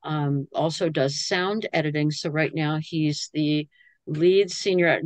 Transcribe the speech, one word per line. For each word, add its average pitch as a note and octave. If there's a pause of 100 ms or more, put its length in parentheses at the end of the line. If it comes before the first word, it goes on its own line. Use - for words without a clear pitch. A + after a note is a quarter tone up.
um, C#3+
also E3
does C#3+
sound G3
editing. D3+
So D3+
right D3+
now D#3
he's D#3
the D3+ (380)
lead F3+
senior. F3